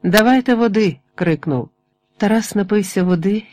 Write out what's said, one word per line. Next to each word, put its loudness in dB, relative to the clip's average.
"Давайте 2
води!" 0
крикнув. -2
Тарас -2
напився 0
води, 0